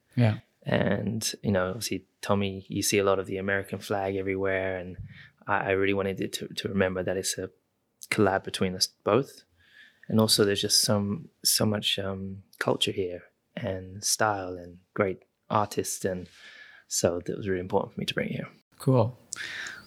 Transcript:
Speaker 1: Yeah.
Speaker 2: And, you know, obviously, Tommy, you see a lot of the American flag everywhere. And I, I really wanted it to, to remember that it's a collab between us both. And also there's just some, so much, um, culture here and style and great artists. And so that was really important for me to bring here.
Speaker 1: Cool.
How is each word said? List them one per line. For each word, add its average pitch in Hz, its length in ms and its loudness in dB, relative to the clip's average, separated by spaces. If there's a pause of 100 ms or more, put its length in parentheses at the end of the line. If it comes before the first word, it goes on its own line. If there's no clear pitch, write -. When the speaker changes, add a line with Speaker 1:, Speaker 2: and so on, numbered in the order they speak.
(160)
Speaker 1:
Yeah. 113 220 4 (260)
Speaker 2:
And, - 680 0 (100)
you 107 80 0
know, 92 200 4
obviously, 95 340 -6 (160)
Tommy, 98 480 0
you 101 140 -2
see 101 160 4
a 98 60 4
lot 98 140 4
of 92 80 -4
the 95 120 -4
American 98 400 -2
flag 98 380 -2
everywhere. 95 600 0
And 90 200 -10 (500)
I, 101 100 2
I 95 140 0
really 98 240 2
wanted 98 260 -2
it 107 140 -4
to, - 140 -8
to - 200 -6
remember 92 340 2
that 92 140 -2
it's - 200 -2
a 92 140 -6 (600)
collab 98 340 4
between 92 320 -2
us 90 100 2 (160)
both. 120 400 0 (680)
And 110 120 4
also 110 240 6
there's 98 160 2
just - 220 2
some, 101 480 0 (120)
so - 240 2
much, 104 320 0
um, 98 440 -6 (160)
culture - 340 0
here 87 300 -4 (340)
and 95 480 -6
style 98 520 0
and 87 200 -14 (180)
great 95 280 0 (280)
artists. 104 540 0
And 90 240 -2 (580)
so 87 380 0
that - 120 -6
was 107 120 -6
really 92 120 0
important 95 340 -2
for - 60 -6
me - 60 -2
to - 80 -4
bring - 140 -2
here. - 200 -6 (300)
Speaker 1:
Cool. 123 400 4 (680)